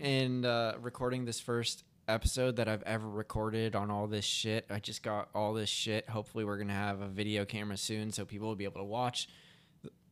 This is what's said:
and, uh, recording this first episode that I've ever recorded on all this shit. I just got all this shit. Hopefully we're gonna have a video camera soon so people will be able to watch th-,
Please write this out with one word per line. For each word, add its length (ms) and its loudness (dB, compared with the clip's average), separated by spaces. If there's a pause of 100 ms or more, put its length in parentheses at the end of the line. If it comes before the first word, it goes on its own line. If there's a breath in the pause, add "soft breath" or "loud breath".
and, 440 2
uh, 340 2
recording 460 -2
this 160 -4
first 420 0 (240)
episode 480 4
that 140 2
I've 140 0
ever 240 -2
recorded 680 0
on 160 0
all 160 0
this 180 0
shit. 440 0
I 100 -2
just 240 -8
got 320 -2
all 180 2
this 160 0
shit. 400 0
Hopefully 360 -2
we're 120 0
gonna 160 -2
have 280 0
a 60 -4
video 380 0
camera 320 -4
soon 340 -2
so 140 -4
people 220 -4
will 80 0
be 80 -4
able 180 -4
to 40 -4
watch 440 -2 (540 loud breath)
th-, 100 -14 (180)